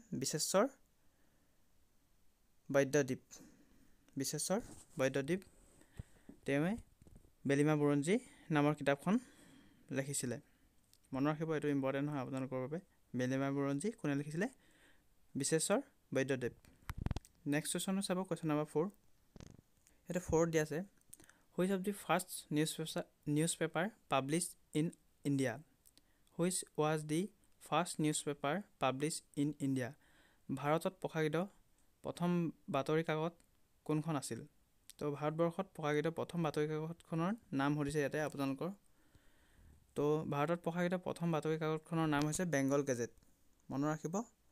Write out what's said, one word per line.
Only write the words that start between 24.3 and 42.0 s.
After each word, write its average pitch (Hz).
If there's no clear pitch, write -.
ইন 156
ইণ্ডিয়া? 135
হুইচ 175
ৱাজ 156
দি 156
ফাৰ্ষ্ট 165
নিউজ 151
পেপাৰ 147
পাব্লিছ 135
ইন 147
ইণ্ডিয়া?" 131
ভাৰতত 151
প্ৰকাশিত 156
প্ৰথম 175
বাতৰি 156
কাকত 160
কোনখন 156
আছিল? 123
তো, 147
ভাৰতবৰ্ষত 156
প্ৰকাশিত 151
প্ৰথম 165
বাতৰি 151
কাকতখনৰ 165
নাম 139
সুধিছে 151
ইয়াতে 147
আপোনালোকৰ। 139
তো, 147
ভাৰতত 151
প্ৰকাশিত 175
প্ৰথম 170
বাতৰি 156
কাকতখনৰ 160